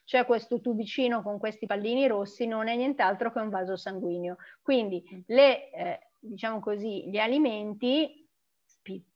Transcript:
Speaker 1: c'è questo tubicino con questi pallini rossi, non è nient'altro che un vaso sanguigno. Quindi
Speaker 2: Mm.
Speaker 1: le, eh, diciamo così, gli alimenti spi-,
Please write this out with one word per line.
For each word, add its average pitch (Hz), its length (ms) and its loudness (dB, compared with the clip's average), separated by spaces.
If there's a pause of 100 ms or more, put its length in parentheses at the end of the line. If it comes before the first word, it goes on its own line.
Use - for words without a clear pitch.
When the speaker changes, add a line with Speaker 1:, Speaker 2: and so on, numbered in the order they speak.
Speaker 1:
c'è 247 200 4
questo 240 360 0
tubicino 233 600 0
con 208 160 -6
questi 214 300 -6
pallini 226 400 2
rossi, 208 400 0
non 220 200 -2
è 233 80 0
nient'altro 240 560 0
che 233 80 -4
un 214 100 -4
vaso 185 260 -4
sanguigno. 180 600 -6 (240)
Quindi 208 420 0 (100)
Speaker 2:
Mm. 185 140 -16
Speaker 1:
le, 262 440 6
eh, 175 280 -6 (200)
diciamo 220 420 -6
così, 208 480 -6
gli 196 80 -4
alimenti 240 1080 0 (380)
spi-, - 400 -16 (120)